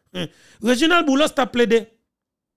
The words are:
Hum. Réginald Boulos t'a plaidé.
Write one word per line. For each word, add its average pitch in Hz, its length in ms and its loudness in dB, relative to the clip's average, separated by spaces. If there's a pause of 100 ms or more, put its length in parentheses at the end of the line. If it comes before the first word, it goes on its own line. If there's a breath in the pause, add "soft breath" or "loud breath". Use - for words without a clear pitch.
(140)
Hum. 180 120 -8 (360 soft breath)
Réginald 311 440 0
Boulos 277 220 2
t'a 254 180 -2
plaidé. 226 420 0 (680)